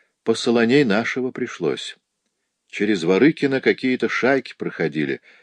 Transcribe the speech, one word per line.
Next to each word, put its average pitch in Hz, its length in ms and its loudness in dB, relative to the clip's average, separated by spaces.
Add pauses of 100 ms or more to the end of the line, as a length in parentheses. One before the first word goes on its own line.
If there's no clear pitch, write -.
(240)
посолоней 117 600 2
нашего 120 480 -2
пришлось. - 680 -6 (680)
Через 101 360 -2
Ворыкино 131 580 2
какие-то 120 480 0
шайки - 480 0
проходили, 76 640 -4 (220)